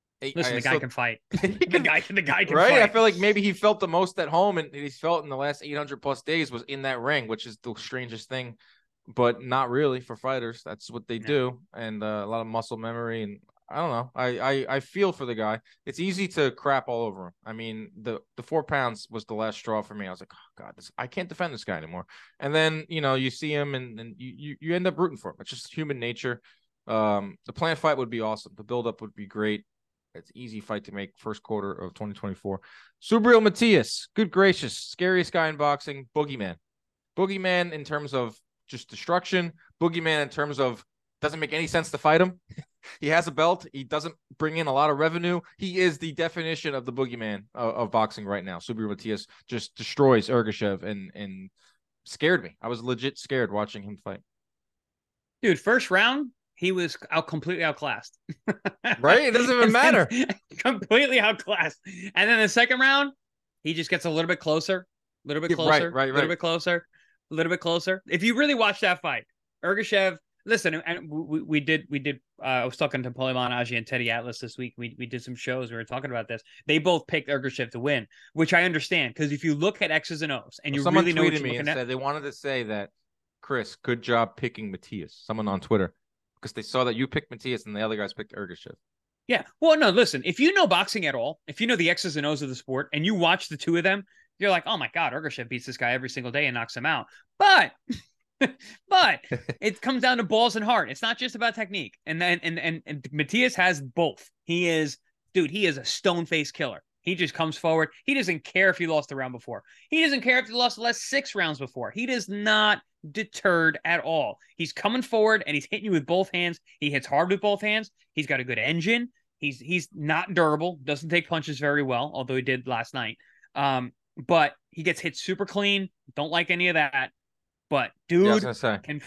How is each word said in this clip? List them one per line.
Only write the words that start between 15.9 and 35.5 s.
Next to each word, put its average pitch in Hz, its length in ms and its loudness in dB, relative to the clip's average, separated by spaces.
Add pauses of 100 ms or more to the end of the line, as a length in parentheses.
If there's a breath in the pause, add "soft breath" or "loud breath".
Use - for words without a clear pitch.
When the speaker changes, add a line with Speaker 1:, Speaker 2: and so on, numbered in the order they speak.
Speaker 1:
easy 185 300 -2
to 143 220 2
crap 135 360 0
all 117 180 -2
over 95 220 -8
him. 87 60 -18 (120)
I 110 60 -12
mean, 110 380 -10 (120)
the, 110 180 -6 (180)
the 127 60 -10
four 156 200 -2
pounds 131 460 -4
was 113 160 -10
the - 80 -10
last 107 240 -4
straw 110 240 -4
for 104 140 -12
me. 101 120 -10
I 92 40 -10
was 92 100 -14
like, - 120 -20
"Oh, - 300 -20
God, - 140 -18
this, - 200 -20
I 127 100 -4
can't 180 200 -8
defend 175 260 -6
this 113 120 -14
guy 95 100 -4
anymore." 82 300 -10 (340 loud breath)
And 143 160 -2
then, 156 320 2
you 160 140 -6
know, 135 140 2
you 131 140 0
see 151 220 -6
him, 143 240 -2
and, 120 240 -10
and 113 180 -14
you, 127 200 -14
you, 147 240 -14
you 160 140 -2
end 180 120 0
up 180 100 -2
rooting 170 200 0
for 90 140 -12
him. - 100 -16
It's - 80 -16
just - 240 -14
human 147 260 -6
nature. 120 400 -4 (480 soft breath)
Um, 104 480 0 (100)
the - 60 -14
Plant 165 280 -2
fight 151 180 2
would 123 120 -2
be 113 120 -4
awesome. 107 340 -6
The 110 80 -18
buildup 113 380 -4
would 107 140 -14
be 104 100 -14
great. 104 400 -2 (500)
It's 82 140 -20
an - 80 -20
easy 113 220 -14
fight 104 240 -6
to 101 80 -20
make 98 260 -10
first 107 240 -12
quarter 101 300 -6
of 90 240 -12
twenty 104 180 -10
twenty-four. 98 480 -8 (400 loud breath)
Subriel 226 400 6
Matias, 214 760 4
good 185 140 2
gracious, 180 480 2
scariest 180 560 0
guy 165 140 2
in 156 100 -4